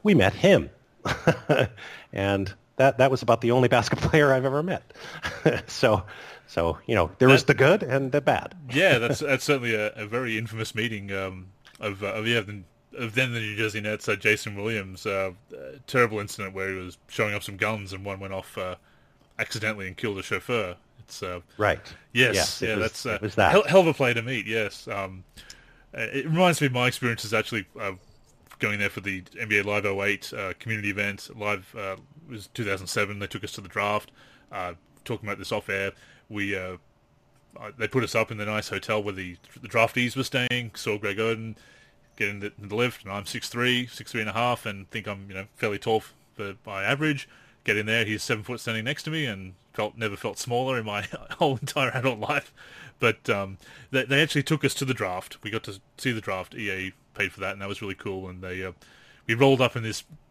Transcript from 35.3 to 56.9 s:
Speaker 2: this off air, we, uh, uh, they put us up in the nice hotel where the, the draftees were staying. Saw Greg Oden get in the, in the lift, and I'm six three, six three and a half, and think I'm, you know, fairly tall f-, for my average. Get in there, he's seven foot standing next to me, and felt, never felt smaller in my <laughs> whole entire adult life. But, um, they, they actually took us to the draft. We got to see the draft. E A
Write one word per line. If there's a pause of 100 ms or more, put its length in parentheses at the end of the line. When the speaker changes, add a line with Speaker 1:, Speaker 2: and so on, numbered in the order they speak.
Speaker 2:
this
off
air, (360)
we,
uh, (800)
uh,
they
put
us
up
in
the
nice
hotel
where
the, (240)
the
draftees
were
staying.
Saw
Greg
Oden (600)
get
in
the,
in
the
lift,
and
I'm
six
three,
six
three
and
a
half,
and
think
I'm,
you
know, (100)
fairly
tall
f-, (200)
for (100)
my
average. (360)
Get
in
there,
he's
seven
foot
standing
next
to
me,
and (180)
felt,
never
felt
smaller
in
my (140)
<laughs>
whole
entire
adult
life. (480)
But,
um, (320)
they,
they
actually
took
us
to
the
draft.
We
got
to (180)
see
the
draft.
E
A (240)